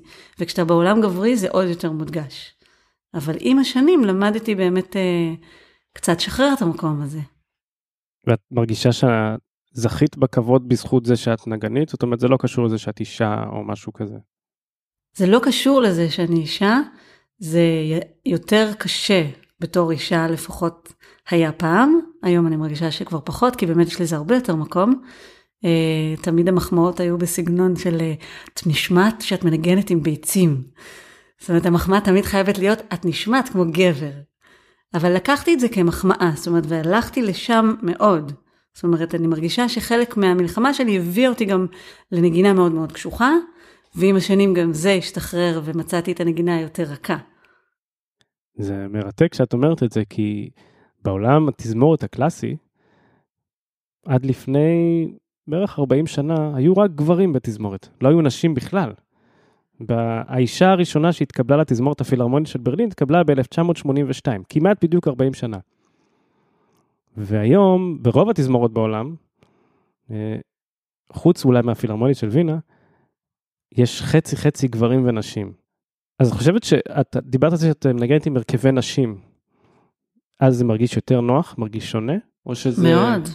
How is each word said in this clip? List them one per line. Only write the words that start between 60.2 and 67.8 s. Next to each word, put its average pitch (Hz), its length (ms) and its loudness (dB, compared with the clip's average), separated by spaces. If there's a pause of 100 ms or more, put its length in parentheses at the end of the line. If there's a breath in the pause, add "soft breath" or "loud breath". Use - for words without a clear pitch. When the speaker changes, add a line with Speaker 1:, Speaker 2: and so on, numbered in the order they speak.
Speaker 2:
האישה 131 420 2
הראשונה 170 420 2
שהתקבלה 135 440 0
לתזמורת 143 440 0
הפילהרמונית 127 480 0
של 143 100 -8
ברלין, 131 280 -2
התקבלה 175 380 0
באלף 143 220 2
תשע - 160 -2
מאות 175 140 0
שמונים 139 320 -2
ושתיים, 123 400 -4
כמעט 180 360 2
בדיוק 170 240 2
ארבעים 131 260 0
שנה. 113 240 -8 (1600)
והיום, 147 840 2